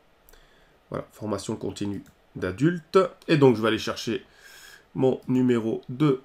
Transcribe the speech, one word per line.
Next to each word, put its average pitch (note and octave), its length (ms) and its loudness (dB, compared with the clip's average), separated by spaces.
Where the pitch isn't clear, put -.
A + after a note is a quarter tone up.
Voilà, - 220 -8
formation G#2+ 420 -8
continue G2+ 480 -8
d'adulte. C3+ 640 0
Et E3+ 80 4
donc C3+ 180 6
je G#2+ 80 -2
vais A2+ 60 2
aller A2 100 2
chercher - 480 -6
mon C3 320 2
numéro B2 600 0
de C3 360 0